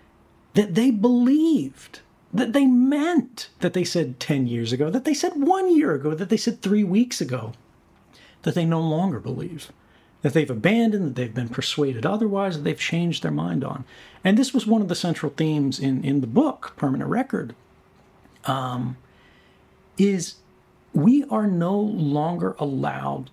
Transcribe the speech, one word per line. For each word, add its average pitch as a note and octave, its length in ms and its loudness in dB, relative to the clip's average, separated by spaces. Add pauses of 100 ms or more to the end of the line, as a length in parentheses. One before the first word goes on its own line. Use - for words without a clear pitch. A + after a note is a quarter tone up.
(540)
that G3+ 200 2
they B3 160 4
believed, B3 1080 2 (320)
that A3+ 200 0
they C#4 120 4
meant, C#4+ 880 2 (100)
that F3 120 0
they F3+ 120 0
said C3+ 360 -2
ten C3+ 260 0
years A#2 260 -2
ago, C#3+ 180 0
that B3+ 140 -2
they D4+ 100 0
said F4 280 -2
one F#4 320 2
year C#4+ 200 4
ago, D3 200 -2
that F#3 140 -4
they A3+ 80 2
said - 260 -4
three G#3 220 2
weeks G#3+ 360 0
ago, B2 320 -6 (880)
that E3 120 -2
they E3+ 100 0
no E3 160 2
longer D#3+ 380 0
believe, - 540 -10 (500)
that C#3+ 100 0
they've D3 180 2
abandoned, G3+ 560 2
that B2+ 100 -4
they've A#2+ 180 -6
been B2 140 -4
persuaded C3 580 -2
otherwise, G3 500 0
that C#3+ 60 -8
they've D#3+ 160 -2
changed E3+ 440 -2
their D#3 100 -2
mind D#3+ 320 -2
on. - 200 -8 (380)
And G3 160 4
this C4+ 160 2
was A3 120 0
one G#3+ 160 4
of F#3 60 -2
the E3+ 60 -2
central D#3+ 380 -2
themes D3+ 460 0
in, C3+ 260 -2
in C#3 160 2
the B2 60 0
book, A3+ 500 0
Permanent C#3+ 340 -2
Record, G3 440 -4 (920)
um, B2+ 520 -4 (1000)
is G3 400 0 (580)
we A#3+ 300 4
are G#3+ 220 0
no F3+ 320 0
longer F3 800 -2
allowed C#3 760 -6